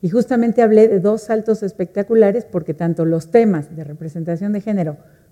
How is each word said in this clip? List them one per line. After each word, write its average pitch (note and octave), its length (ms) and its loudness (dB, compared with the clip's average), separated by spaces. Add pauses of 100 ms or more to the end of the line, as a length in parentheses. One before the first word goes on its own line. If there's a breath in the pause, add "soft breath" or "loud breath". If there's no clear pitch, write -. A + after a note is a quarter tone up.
Y F3+ 80 -2
justamente A#3 540 0
hablé G#3+ 240 6
de G#3 120 0
dos G#3 220 0
saltos A3 400 -4
espectaculares G3+ 840 0
porque E3+ 300 -6
tanto E3+ 320 -2
los E3 240 -2
temas F#3+ 460 2
de D#3+ 80 -12
representación D#3+ 680 -8
de G#3 100 -4
género F#3 360 -4 (340 soft breath)